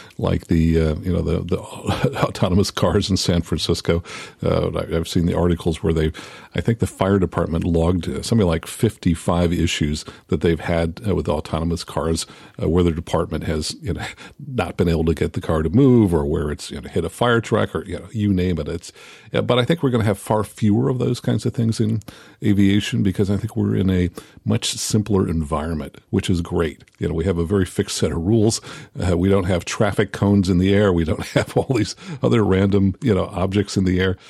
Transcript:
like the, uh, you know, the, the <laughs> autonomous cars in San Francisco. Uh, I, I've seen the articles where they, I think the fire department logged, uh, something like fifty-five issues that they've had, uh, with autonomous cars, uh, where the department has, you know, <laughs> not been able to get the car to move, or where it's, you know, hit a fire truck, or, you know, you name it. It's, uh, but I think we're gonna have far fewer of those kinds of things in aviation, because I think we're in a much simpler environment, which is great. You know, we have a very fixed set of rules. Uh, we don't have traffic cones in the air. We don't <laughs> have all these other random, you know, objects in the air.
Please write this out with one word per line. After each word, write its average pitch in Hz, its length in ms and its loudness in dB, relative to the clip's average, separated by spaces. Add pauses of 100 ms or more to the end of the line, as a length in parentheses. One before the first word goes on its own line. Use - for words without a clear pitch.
(180)
like 87 300 0
the, 82 320 4
uh, 78 180 2
you 80 140 -4
know, 87 100 0
the, 85 180 0
the 87 200 -4
<laughs> - 640 -2
autonomous 98 480 0
cars 98 380 0
in 95 80 2
San 87 240 2
Francisco. 85 600 -2 (400)
Uh, 85 260 0
I, 82 260 -4
I've 82 120 -2
seen 85 180 0
the 87 80 0
articles 85 480 0
where 82 120 0
they, 78 180 2 (440)
I 90 60 0
think 113 180 -2
the 98 80 0
fire 98 320 0
department 85 440 -2
logged, 85 440 0
uh, - 140 -6
something 110 260 2
like 82 200 -2
fifty-five 87 840 0
issues 80 500 -2 (240)
that 85 140 -2
they've 82 180 2
had, 85 480 -2
uh, 90 80 0
with 80 140 -2
autonomous 80 540 -4
cars, 80 420 -2 (360)
uh, 85 60 -2
where 87 160 2
the 85 80 4
department 80 540 -4
has, - 360 -4
you 104 120 -6
know, 76 120 -8 (180)
<laughs> - 240 -18
not 98 300 -6
been 87 120 2
able 80 160 0
to 82 80 2
get 85 200 -2
the - 80 -6
car 80 220 -2
to 80 60 -2
move, 117 440 6
or 73 120 2
where 76 260 -2
it's, - 180 -10
you 73 120 -10
know, - 80 -14
hit 85 160 -2
a 85 40 -6
fire 117 320 2
truck, 104 320 0
or, 80 120 -6
you 87 120 -8
know, 85 140 -14
you 104 220 0
name 90 260 2
it. - 80 -6
It's, - 240 -8 (420)
uh, 113 80 2
but 120 160 2
I 123 80 2
think 170 160 0
we're 139 80 2
gonna 117 140 0
have 104 160 0
far 107 240 0
fewer 110 460 0
of 127 100 -2
those 123 200 -2
kinds 117 260 -2
of 117 80 -2
things 113 260 0
in 110 220 0 (420)
aviation, 101 600 2
because 95 260 0
I 101 80 0
think 110 180 -8
we're 107 200 0
in 95 140 0
a 90 200 2 (360)
much 107 260 0
simpler 104 560 0
environment, 78 720 -4 (120)
which 101 200 0
is 87 120 2
great. 85 420 -2 (160)
You - 80 -2
know, 80 60 -2
we 82 120 -2
have 92 120 0
a 85 80 0
very 95 200 2
fixed - 320 -4
set 82 140 0
of 69 60 -6
rules. 107 440 2 (380)
Uh, 90 180 0
we 92 120 2
don't 98 160 2
have 90 200 0
traffic 104 460 0
cones 101 380 2
in 92 80 4
the 95 160 4
air. 101 180 4
We 85 120 2
don't 76 220 -2
<laughs> - 20 -12
have - 280 0
all 127 200 0
these 107 200 -2 (260)
other 120 220 4
random, 95 580 2
you 110 120 2
know, 92 140 0
objects 95 500 -2
in 95 80 2
the 90 140 2
air. 92 180 0 (120)